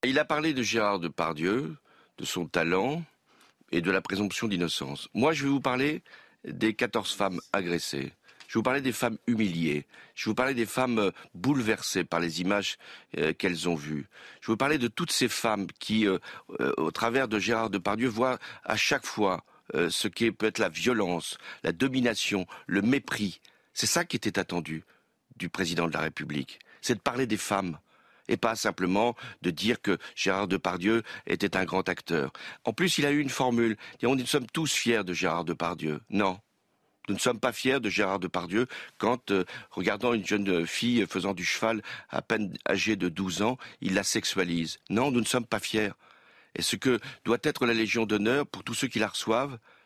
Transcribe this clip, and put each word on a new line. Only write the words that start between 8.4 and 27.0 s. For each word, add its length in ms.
Je 60
vais 40
vous 60
parler 160
des 120
femmes 340
humiliées. 600
Je 100
vais 60
vous 40
parler 200
des 120
femmes, 320
euh, 120
bouleversées 680
par 140
les 220
images, 380
euh, 140
qu'elles 360
ont 60
vues. 340
Je 60
vais 80
vous 20
parler 220
de 100
toutes 240
ces 160
femmes 380
qui, 280
euh, 120
euh, 180
au 120
travers 380
de 100
Gérard 320
Depardieu, 380
voient 300
à 120
chaque 300
fois, 380
euh, 160
ce 180
qui 240
peut 140
être 120
la 120
violence, 680
la 100
domination, 720
le 160
mépris. 580
C'est 140
ça 180
qui 120
était 220
attendu 460
du 120
président 400
de 60
la 60
République. 580
C'est 140
de 40